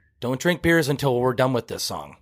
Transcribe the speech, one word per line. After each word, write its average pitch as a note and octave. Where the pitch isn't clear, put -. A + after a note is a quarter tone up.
Don't B2+
drink F3
beers E3
until C3+
we're B2+
done B2+
with A#2
this -
song. D2+